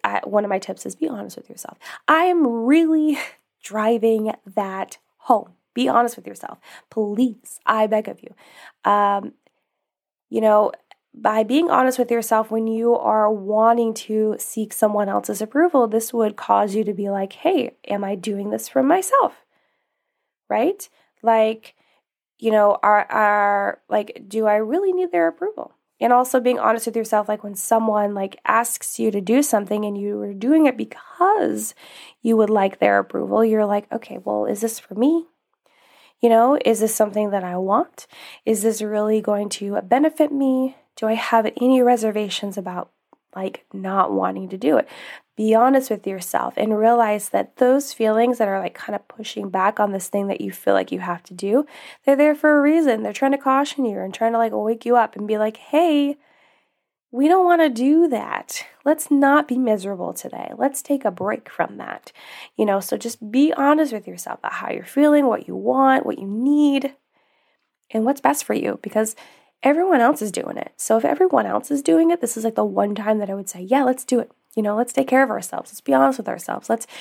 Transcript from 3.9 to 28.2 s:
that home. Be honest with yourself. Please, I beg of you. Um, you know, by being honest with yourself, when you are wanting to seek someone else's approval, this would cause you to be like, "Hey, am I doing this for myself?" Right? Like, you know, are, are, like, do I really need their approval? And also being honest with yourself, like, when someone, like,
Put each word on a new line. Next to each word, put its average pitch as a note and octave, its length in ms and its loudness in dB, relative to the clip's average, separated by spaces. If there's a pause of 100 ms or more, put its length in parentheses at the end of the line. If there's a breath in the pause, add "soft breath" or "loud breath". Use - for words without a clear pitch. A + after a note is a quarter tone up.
that F#3+ 520 -8 (200)
home. G3+ 340 -2 (220)
Be B3 140 -2
honest A#3+ 280 0
with - 120 -18
yourself. - 300 -16 (320 loud breath)
Please, G#3+ 760 -4
I A3 220 2
beg G#3+ 200 -2
of - 140 -16
you. - 120 -20 (560 loud breath)
Um, G3+ 440 0 (960)
you A3+ 120 0
know, G#3+ 300 6 (420)
by A3 300 2
being D4 260 2
honest B3+ 300 2
with A#3+ 120 0
yourself, A3 400 0
when A3+ 160 -2
you A3+ 280 2
are G#3+ 360 2
wanting A3 640 2
to G#3+ 460 -2
seek - 340 -8
someone G#3 360 0
else's G3+ 320 -4
approval, C#4 460 2
this A3 260 -2
would G#3+ 220 0
cause G3+ 400 0
you A3 80 0
to G3+ 100 -4
be G3 160 -6
like, G3 240 -4
"Hey, D#4+ 420 -2 (120)
am G3+ 160 -4
I G3+ 120 -6
doing G3+ 360 -6
this A3 160 -8
for C4+ 160 0
myself?" F#4+ 640 2 (1040)
Right? D4+ 380 -2 (360)
Like, A3 520 0 (640)
you A3+ 120 0
know, G#3 300 4
are, G#3 300 4
are, G3+ 680 0 (100)
like, G#3 380 -4
do G#3+ 200 -2
I G#3 80 4
really D#4 380 -2
need F4+ 180 -4
their E4+ 160 2
approval? F4+ 460 -8 (260)
And A#3+ 140 2
also B3+ 260 2
being B3 180 0
honest A3+ 280 0
with A3+ 100 -6
yourself, G#3+ 320 -2
like, G#3+ 160 -6
when G3+ 120 -12
someone, G#3 580 0
like, G3 320 -8